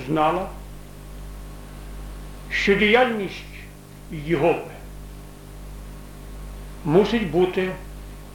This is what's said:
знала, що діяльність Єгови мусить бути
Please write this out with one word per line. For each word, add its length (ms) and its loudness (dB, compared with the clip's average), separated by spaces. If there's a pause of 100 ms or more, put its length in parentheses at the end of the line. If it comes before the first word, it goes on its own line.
знала, 400 4 (2000)
що 240 6
діяльність 600 6 (760)
Єгови 600 2 (2250)
мусить 460 6
бути 400 4 (640)